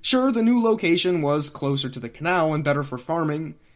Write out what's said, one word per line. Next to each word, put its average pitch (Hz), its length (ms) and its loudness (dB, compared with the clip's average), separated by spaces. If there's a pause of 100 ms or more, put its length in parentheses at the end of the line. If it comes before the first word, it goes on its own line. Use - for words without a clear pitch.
Sure, 262 300 2
the 226 120 0
new 240 180 4
location 180 640 2
was 147 260 0
closer 135 400 -2
to 120 100 -10
the 117 100 -10
canal 160 440 0
and 151 100 -2
better 143 200 0
for 131 160 -8
farming, 156 560 -4 (200)